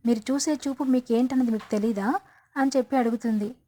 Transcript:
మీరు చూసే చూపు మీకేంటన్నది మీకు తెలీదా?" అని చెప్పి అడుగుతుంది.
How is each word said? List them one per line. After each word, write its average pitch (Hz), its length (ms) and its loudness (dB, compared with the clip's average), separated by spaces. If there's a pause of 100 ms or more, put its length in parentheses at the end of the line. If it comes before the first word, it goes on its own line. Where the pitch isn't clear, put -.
మీరు 233 280 0
చూసే 285 220 0
చూపు 277 300 -4
మీకేంటన్నది 254 640 2
మీకు 214 200 -4
తెలీదా?" 208 380 0 (480)
అని 269 200 2
చెప్పి 254 200 0
అడుగుతుంది. 226 520 0 (200)